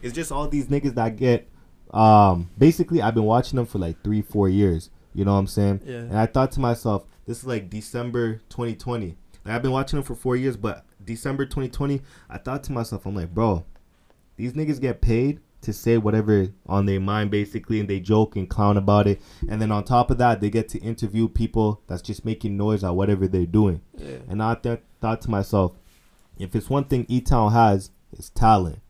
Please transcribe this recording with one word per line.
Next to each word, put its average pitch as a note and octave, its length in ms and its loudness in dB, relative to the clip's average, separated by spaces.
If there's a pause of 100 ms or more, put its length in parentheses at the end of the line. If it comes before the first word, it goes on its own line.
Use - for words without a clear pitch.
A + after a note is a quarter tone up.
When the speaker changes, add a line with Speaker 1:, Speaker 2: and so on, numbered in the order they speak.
Speaker 1:
it's A#2+ 120 -12
just D#3+ 160 -8
all C#3+ 180 -4
these C#3+ 180 -2
niggas C#3+ 300 -2
that A2+ 200 -2
get, A#2+ 320 0 (440)
um, G#2 640 6
basically, E3+ 420 4
I've A2+ 140 0
been A2+ 100 2
watching A#2 320 2
them B2 80 -2
for, A2 140 -8
like, E2 240 -6
three, G#2 180 -2
four G2+ 300 0
years. F#2 400 2 (240)
You G2 100 -4
know G2+ 80 2
what G2+ 60 4
I'm G2 80 0
saying? G2+ 400 -2
Speaker 2:
Yeah. B2 140 -12
Speaker 1:
And A#2 180 -4
I A2+ 80 4
thought C3+ 260 0
to - 80 -4
myself, A#2 460 -2 (200)
this A2+ 120 -10
is, B2+ 80 -14
like, G#2+ 240 -8
December A#2 800 -6
twenty A#2 240 -8
twenty. A2 420 -8 (280)
Like, G#2+ 100 -8
I've B2 80 -4
been C3 80 0
watching C3+ 260 -2
them C#3 80 -4
for B2 100 -10
four B2 220 -2
years, B2+ 220 -2
but G2+ 260 -8 (180)
December C#3 440 -6
twenty C3+ 240 -6
twenty, C#3 320 -4 (260)
I - 80 -16
thought C#3 280 -10
to - 80 -8
myself, A#2 340 -6
I'm G2 80 -8
like, E2+ 180 -8
"Bro, G2 320 0 (720)
these A#2+ 160 -8
niggas D3 280 -4
get B2 200 -4
paid A#2+ 400 2 (220)
to A2 100 -6
say A#2 240 2
whatever G#2+ 520 2 (180)
on G2 180 0
their G2 160 0
mind, G#2 300 -2
basically, G#2 500 -4
and G2+ 80 -4
they G2 120 -2
joke G#2+ 360 2
and F#2+ 140 -6
clown G#2 260 2
about G2+ 300 4
it. G2+ 160 0 (260)
And G#2+ 140 -2
then A2 100 0
on G#2 120 -2
top B2 260 2
of A#2+ 80 0
that, A#2 240 2
they G#2 80 0
get A2 200 -2
to - 100 -10
interview A2 480 -2
people A2 580 0
that's F2 160 -8
just - 240 -10
making G#2+ 320 -6
noise G#2 260 0
at F2 100 -2
whatever G2 320 2
they're F#2 200 0
doing." F#2 340 2 (160)
Speaker 2:
Yeah. C#2 220 -14 (100)
Speaker 1:
And G2+ 140 -4
I A2+ 140 -2
th-, A#2 240 -6 (200)
thought A2+ 220 -4
to - 80 -6
myself, G2 420 0 (680)
if F#2 180 -12
it's G#2+ 120 -4
one C#3 160 0
thing B2+ 240 -2
E-Town A#2+ 440 2
has, G#2+ 380 4 (220)
it's - 180 -20
talent. G2 600 4